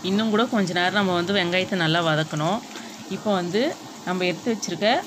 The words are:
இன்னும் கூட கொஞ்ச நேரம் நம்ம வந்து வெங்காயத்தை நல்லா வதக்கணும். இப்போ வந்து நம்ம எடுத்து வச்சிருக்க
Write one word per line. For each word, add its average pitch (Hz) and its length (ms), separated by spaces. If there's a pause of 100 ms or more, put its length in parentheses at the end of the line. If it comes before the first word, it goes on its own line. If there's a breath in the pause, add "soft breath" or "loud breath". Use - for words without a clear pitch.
இன்னும் 214 240
கூட 208 100 (100)
கொஞ்ச 202 160 (100)
நேரம் 185 200
நம்ம 190 200
வந்து 175 200
வெங்காயத்தை 185 440
நல்லா 160 240
வதக்கணும். 156 540 (560 loud breath)
இப்போ 214 140 (100)
வந்து 175 220 (440)
நம்ம 180 220
எடுத்து 180 260
வச்சிருக்க 202 340 (180)